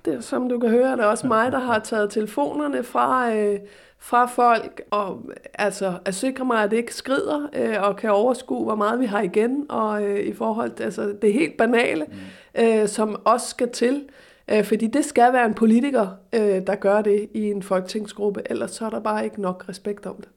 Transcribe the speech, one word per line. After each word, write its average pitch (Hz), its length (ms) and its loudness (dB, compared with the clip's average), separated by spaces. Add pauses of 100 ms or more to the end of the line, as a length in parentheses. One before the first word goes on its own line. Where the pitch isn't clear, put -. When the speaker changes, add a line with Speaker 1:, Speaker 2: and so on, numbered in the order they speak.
Speaker 1:
Det, 254 200 -4
som 254 240 -4
du 240 100 -2
kan 233 120 2
høre, 247 220 4
er 262 40 -2
det 240 80 0
også 214 220 0
mig, 233 260 2
der 269 60 -2
har 240 200 0
taget 214 320 -2
telefonerne 285 720 -2
fra... 240 520 0
Øh, 208 240 0 (400)
fra 247 280 2
folk, 240 640 0
og, 208 400 -4 (240)
altså, 196 400 -2 (100)
at 196 100 -4
sikre 262 300 -4
mig, 233 200 2
at 202 60 0
det 220 60 2
ikke 233 180 -2
skrider, 294 640 -2
øh, 226 260 0
og 196 140 0
kan 220 140 -2
overskue, 233 540 0
hvor 220 100 -2
meget 214 260 0
vi 262 60 2
har 202 160 -2
igen, 233 460 0
og, 214 360 -2
øh, 202 160 -2
i 214 120 -2
forhold 226 380 -2
til, 226 140 -8
altså, 214 380 -4
det 214 100 6
helt 220 240 0
banale, 226 480 2 (520)
Speaker 2:
Mm. 233 80 2
Speaker 1:
øh, 220 240 4
som 214 360 -2
også 240 240 4
skal 247 240 -2
til. 269 300 0 (480)
Øh, 214 140 4
fordi 220 220 0
det 269 180 0
skal 247 280 6
være 247 140 4
en 220 80 0
politiker, 233 520 4 (260)
øh, 233 80 2
der 190 340 2
gør 202 280 2
det 208 320 2
i 214 160 -2
en 202 120 -4
folketingsgruppe, 202 880 -4
ellers 233 200 -4
så - 140 -10
er 220 60 -6
der 226 100 -6
bare 214 240 -2
ikke 214 160 -8
nok 185 280 -4
respekt 208 380 -8
om - 100 -10
det. - 200 -20